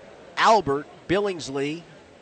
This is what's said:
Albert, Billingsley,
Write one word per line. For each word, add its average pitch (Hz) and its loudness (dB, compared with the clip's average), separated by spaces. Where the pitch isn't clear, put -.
Albert, 151 2
Billingsley, 160 -4